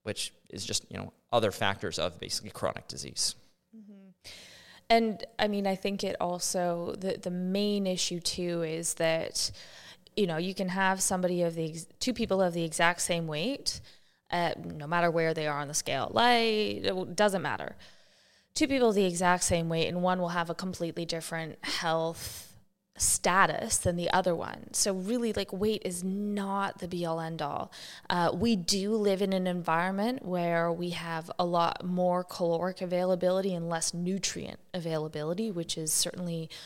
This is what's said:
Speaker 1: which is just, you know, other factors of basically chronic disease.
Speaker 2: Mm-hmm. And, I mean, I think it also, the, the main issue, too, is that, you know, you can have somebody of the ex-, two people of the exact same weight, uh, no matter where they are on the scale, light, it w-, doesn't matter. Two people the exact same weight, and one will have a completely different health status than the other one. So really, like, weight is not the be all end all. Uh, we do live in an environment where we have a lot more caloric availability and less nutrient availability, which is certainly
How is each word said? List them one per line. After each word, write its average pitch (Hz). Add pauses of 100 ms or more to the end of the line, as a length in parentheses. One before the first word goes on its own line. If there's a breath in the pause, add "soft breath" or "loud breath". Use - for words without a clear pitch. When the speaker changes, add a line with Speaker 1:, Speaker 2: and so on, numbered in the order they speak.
Speaker 1:
which - (160)
is 98
just, -
you 95
know, 95 (200)
other 113
factors 98
of 87
basically 98
chronic -
disease. - (420)
Speaker 2:
Mm-hmm. 202 (800 loud breath)
And, 226 (160)
I 214
mean, 202
I 190
think 196
it 190
also, 175
the, 190
the 180
main 196
issue, 180
too, 170
is 165
that, - (640 loud breath)
you 202
know, 160
you 180
can 190
have 190
somebody 180
of 170
the 160
ex-, 160 (120)
two -
people 202
of 175
the 170
exact 170
same 170
weight, 165 (500 soft breath)
uh, 175 (120)
no 160
matter 170
where 165
they 156
are 147
on 147
the 151
scale, 131
light, 220
it 196
w-, 185
doesn't 190
matter. 113 (800 soft breath)
Two 311
people 254
the 202
exact 180
same 170
weight, 165
and 175
one 180
will 175
have 170
a 165
completely 170
different 160
health 165 (540)
status 185
than 180
the 175
other 180
one. -
So 202
really, 220
like, 196
weight 208
is 180
not 196
the 180
be 175
all 165
end 160
all. 147 (380 loud breath)
Uh, 175
we 226
do 196
live 202
in 190
an 185
environment 185
where 170
we 175
have 165
a 180
lot 170
more 180
caloric 175
availability 185
and 170
less 165
nutrient 175 (140)
availability, 160
which 170
is 160
certainly 170 (180 loud breath)